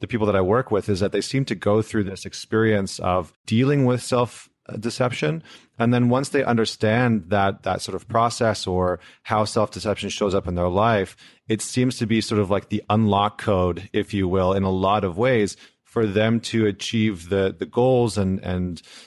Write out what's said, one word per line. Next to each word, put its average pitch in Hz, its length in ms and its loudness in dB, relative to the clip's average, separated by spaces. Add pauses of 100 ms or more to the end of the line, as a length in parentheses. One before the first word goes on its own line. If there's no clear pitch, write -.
the 101 60 -6
people 110 180 -2
that 101 100 2
I 95 60 4
work 107 300 2
with 101 180 0
is 95 100 0
that 98 140 0
they 101 80 0
seem 135 240 -2
to 110 100 -4
go 104 260 2
through 107 220 -2
this 92 220 -8
experience 107 720 0
of 90 320 -2 (140)
dealing 135 400 2
with 123 180 2
self-deception. 123 1400 -4 (380)
And 117 140 2
then 120 160 4
once 135 180 2
they 139 160 0
understand 113 880 0
that, 98 340 0
that 95 180 -4
sort 95 140 -8
of - 140 -10
process 117 580 0
or 90 320 0 (240)
how 107 220 0
self-deception 101 640 -2
shows 98 260 -2
up 92 140 -2
in 87 60 -4
their 87 120 0
life, 98 480 0 (320)
it 110 140 -2
seems 127 360 -2
to 120 80 -2
be 110 140 2
sort 104 220 0
of 92 100 0
like 98 160 0
the 107 220 -4
unlock 104 520 2
code, 90 520 0
if 104 200 -2
you 95 140 0
will, 92 240 2
in 98 120 0
a 95 60 0
lot 95 360 0
of 85 120 -4
ways 113 380 0 (300)
for 113 200 -2
them 107 360 2
to 110 260 0
achieve 101 640 -2
the, 98 280 0
the 95 80 -6
goals 120 520 2
and, 95 260 -2
and 90 380 -4 (260)